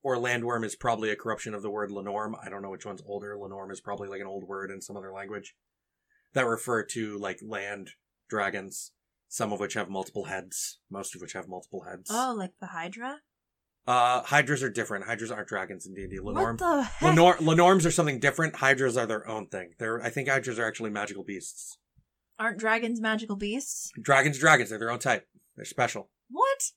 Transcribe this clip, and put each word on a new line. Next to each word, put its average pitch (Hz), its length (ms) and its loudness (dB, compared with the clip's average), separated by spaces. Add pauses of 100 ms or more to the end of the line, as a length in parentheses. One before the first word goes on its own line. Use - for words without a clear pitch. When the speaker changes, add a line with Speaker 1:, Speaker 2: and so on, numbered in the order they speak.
Speaker 1:
Or 131 140 2
landworm 120 480 0
is 101 120 -6
probably 110 340 0
a 104 60 -2
corruption 110 380 -6
of 101 80 -8
the 104 80 -4
word 104 200 -4
Lenorm. 101 420 -4 (120)
I 101 60 -10
don't 98 100 -10
know 98 100 -10
which 92 140 -12
one's 98 220 -10
older. 101 300 -8
Lenorm 98 360 -12
is 92 80 -12
probably, 101 280 -8
like, 98 120 -8
an 98 60 -10
old 95 200 -10
word 98 240 -8
in 95 120 -12
some 101 160 -14
other 95 140 -14
language 98 420 -12 (800)
that 131 120 2
refer 113 380 0
to, 107 340 -6
like, 98 240 -4
land 101 500 -8 (360)
dragons, 98 640 -4 (360)
some 110 240 -4
of 98 80 -4
which 98 140 -4
have 101 140 -4
multiple 95 380 -6
heads, 92 520 -8 (120)
most 95 260 -10
of 90 60 -14
which 85 100 -14
have 95 160 -10
multiple - 400 -12
heads. 185 240 -12
Speaker 2:
Oh, 247 240 -2
like 185 240 -6
the 190 60 -14
Hydra? 196 540 -10 (680)
Speaker 1:
Uh, 123 360 4
Hydras 139 400 2
are 131 80 -2
different. 104 360 -4
Hydras 113 240 -4
aren't 107 180 -8
dragons 95 380 -6
in 95 80 -16
D 98 80 -10
and - 80 -10
D. 95 80 -8
Lenorm-, - 160 -6
Speaker 2:
What - 240 0
the 339 240 2
heck? - 320 4
Speaker 1:
Lenor-, 170 240 10
Lenorms 170 480 8
are 165 40 6
something 147 300 2
different. 143 360 2
Hydras 131 420 6
are 117 80 2
their 110 200 -2
own 107 200 -4
thing. 90 320 -8
They're, 117 240 -2
I 120 80 -2
think 139 180 -4
Hydras 127 300 0
are 117 80 0
actually 110 240 -4
magical 104 340 -6
beasts. - 540 -12 (600)
Speaker 2:
Aren't 220 200 -2
dragons 226 420 0
magical 220 360 -2
beasts? 208 540 -6 (120)
Speaker 1:
Dragons 139 360 6
are - 20 -2
dragons. 143 300 8
They're 110 80 -6
their 117 120 -4
own 123 80 -4
type. 120 300 0 (280)
They're 104 80 -12
special. - 460 -2 (200)
Speaker 2:
What? 539 460 2